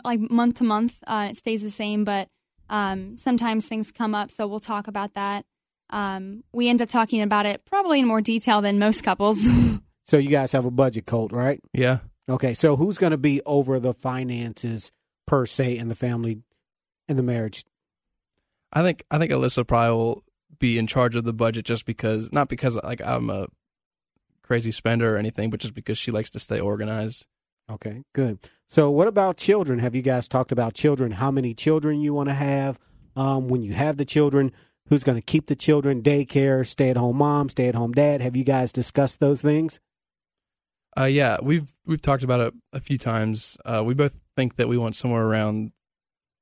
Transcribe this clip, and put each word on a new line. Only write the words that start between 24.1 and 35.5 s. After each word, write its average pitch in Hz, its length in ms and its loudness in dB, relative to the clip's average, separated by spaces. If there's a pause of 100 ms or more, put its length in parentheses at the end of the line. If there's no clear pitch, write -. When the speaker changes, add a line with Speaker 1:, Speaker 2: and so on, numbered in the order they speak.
Speaker 3:
crazy 113 300 -2
spender 117 440 0
or - 20 0
anything, 107 320 -4
but 107 100 -6
just 107 140 -10
because - 240 -6
she - 140 -6
likes 110 200 -4
to - 80 -12
stay 107 200 -6
organized. 107 680 -4 (440)
Speaker 2:
Okay, 110 320 -12 (100)
good. 117 260 -2 (280)
So 147 220 4
what 151 180 4
about 196 300 2
children? 170 420 0
Have 120 160 -2
you 131 60 -2
guys 127 260 -2
talked 127 240 -2
about 117 220 -2
children? 131 400 0
How 131 180 -2
many 127 220 -2
children 151 480 0
you 147 120 -2
wanna 139 200 -2
have? 139 440 -2 (380)
Um, 135 320 0
when 123 140 0
you 101 120 -6
have 143 240 0
the 143 80 -2
children, 139 460 2 (380)
who's 147 140 4
gonna 120 180 2
keep - 260 -2
the 147 80 0